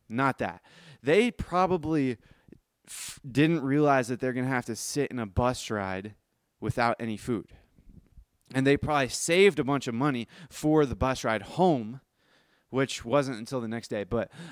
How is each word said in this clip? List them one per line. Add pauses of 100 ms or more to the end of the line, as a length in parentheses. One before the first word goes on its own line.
not
that. (400)
They
probably (680)
f-, (100)
didn't
realize
that
they're
gonna
have
to
sit
in
a
bus
ride (460)
without
any
food. (1080)
And
they
probably
saved
a
bunch
of
money (200)
for
the
bus
ride
home, (640)
which
wasn't
until
the
next
day.
But (220)